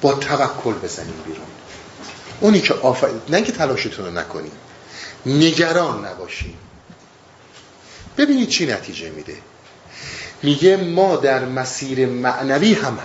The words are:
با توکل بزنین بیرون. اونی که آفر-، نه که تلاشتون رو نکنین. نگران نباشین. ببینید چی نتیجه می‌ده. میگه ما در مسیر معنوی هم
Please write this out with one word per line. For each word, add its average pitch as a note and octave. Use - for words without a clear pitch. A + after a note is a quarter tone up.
با C#3
توکل C3+
بزنین D#2+
بیرون. D#2+
اونی G#3
که -
آفر-، B2+
نه F#3+
که E3+
تلاشتون B2
رو F2+
نکنین. D#2+
نگران D#3
نباشین. F2+
ببینید C4+
چی F3+
نتیجه F2
می‌ده. D2+
میگه D3
ما F#3
در C3
مسیر C3
معنوی C3+
هم C#3